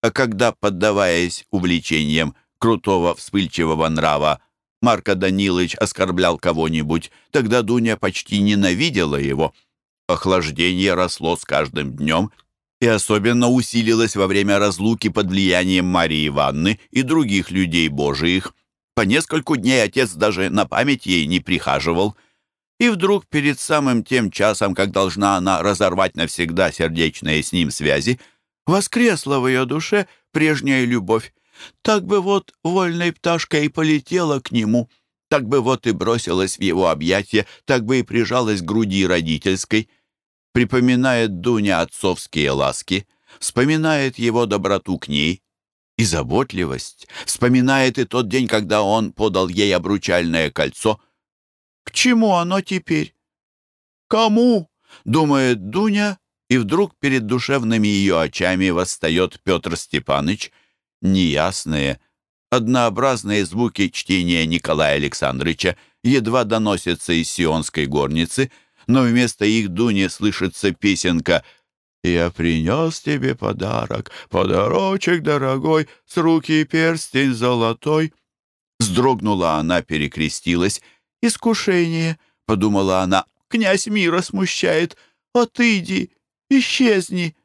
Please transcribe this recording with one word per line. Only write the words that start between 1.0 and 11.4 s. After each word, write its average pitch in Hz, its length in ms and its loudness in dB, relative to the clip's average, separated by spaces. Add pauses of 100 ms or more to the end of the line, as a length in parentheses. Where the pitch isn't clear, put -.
увлечениям 80 840 0 (240)
крутого, 95 560 0
вспыльчивого 80 720 -2
нрава, 76 520 0 (440)
Марко 107 300 2
Данилыч 92 640 0
оскорблял 90 640 0
кого-нибудь, 80 720 -2 (200)
тогда 120 320 2
Дуня 113 340 0
почти 101 440 -4
ненавидела 101 760 0
его. 71 380 -2 (520)
Охлаждение 90 880 0
росло 87 440 -2
с - 100 -12